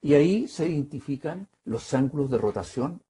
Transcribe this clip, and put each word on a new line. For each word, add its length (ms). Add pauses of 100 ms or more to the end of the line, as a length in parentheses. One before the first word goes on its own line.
y 120
ahí 340
se 200
identifican 800 (160)
los 300
ángulos 360
de 80
rotación 720